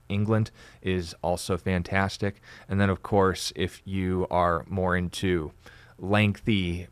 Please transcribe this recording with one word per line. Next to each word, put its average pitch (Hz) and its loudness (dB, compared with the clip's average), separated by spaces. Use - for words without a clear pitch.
England 107 2
is 90 -2
also 87 -2
fantastic. 95 -2
And 98 -2
then, 98 4
of 92 -2
course, 95 2
if 90 -4
you 92 -2
are 87 2
more 92 0
into 87 -2
lengthy, 95 2